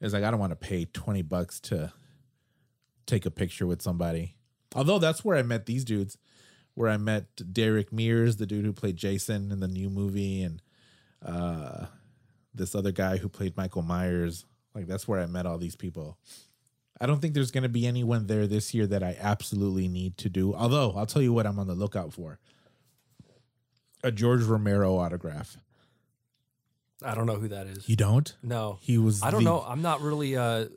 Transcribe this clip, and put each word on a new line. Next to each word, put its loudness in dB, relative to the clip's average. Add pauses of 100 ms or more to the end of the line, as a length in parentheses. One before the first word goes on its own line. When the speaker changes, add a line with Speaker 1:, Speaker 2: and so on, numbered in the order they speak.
Speaker 1:
It's -2
like, 0
I 0
don't 0
wanna 0
pay -4
twenty -4
bucks -4
to -4 (1120)
take 0
a -2
picture -4
with -2
somebody. -4 (380)
Although 4
that's 2
where 2
I 4
met -2
these -2
dudes, -2 (560)
where 0
I 2
met -4
Derek 2
Mears, 4
the -4
dude -2
who 0
played -2
Jason -2
in -4
the -2
new -4
movie, -2
and, -6 (600)
uh, -6 (680)
this -4
other 0
guy 0
who -6
played -6
Michael -4
Myers. -2 (280)
Like, -10
that's -6
where 0
I -2
met -4
all -4
these -8
people. -10 (840)
I -2
don't 2
think 0
there's 2
gonna 0
be 2
anyone 2
there 2
this 0
year 2
that 0
I -2
absolutely 0
need -4
to -4
do. 2
Although, 2
I'll -2
tell 0
you 4
what 4
I'm -2
on -2
the -4
lookout -4
for. -12 (1600)
A 2
George 4
Romero 4
autograph. -4 (1500)
Speaker 2:
I -4
don't 0
know 0
who -4
that -8
is. -12
Speaker 1:
You 4
don't? 4 (100)
Speaker 2:
No. -4
Speaker 1:
He 2
was 6
Speaker 2:
I 2
don't 6
Speaker 1:
the 8
Speaker 2:
know. 4
I'm -4
not 0
really, -2
uh, 2 (120)